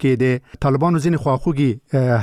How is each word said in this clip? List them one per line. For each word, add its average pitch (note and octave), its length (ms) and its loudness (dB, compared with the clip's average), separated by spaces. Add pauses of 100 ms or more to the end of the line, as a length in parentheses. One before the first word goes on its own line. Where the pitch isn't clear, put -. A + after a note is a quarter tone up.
کې C3+ 120 2 (100)
د B2+ 180 0 (200)
طالبانو D3+ 380 0
ځینې D#3+ 180 0
خواخوږي، C#3 540 0 (240)
اه، B2+ 280 2